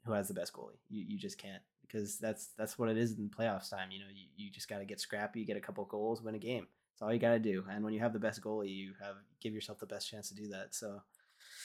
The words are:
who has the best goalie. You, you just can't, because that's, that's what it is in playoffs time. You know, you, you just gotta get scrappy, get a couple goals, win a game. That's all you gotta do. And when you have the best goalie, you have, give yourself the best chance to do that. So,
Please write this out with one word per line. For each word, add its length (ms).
who 80
has 140
the 80
best 180
goalie. 240
You, 200
you 80
just 220
can't, 240
because 380
that's, 380
that's 200
what 120
it 80
is 200
in 180
playoffs 360
time. 200
You 80
know, 140
you, 140
you 140
just 180
gotta 160
get 160
scrappy, 420
get 140
a 40
couple 240
goals, 360
win 140
a 40
game. 280
That's 80
all 100
you 80
gotta 200
do. 300
And 140
when 120
you 60
have 120
the 60
best 220
goalie, 320
you 280
have, 140
give 120
yourself 260
the 80
best 220
chance 200
to 60
do 140
that. 260
So, 260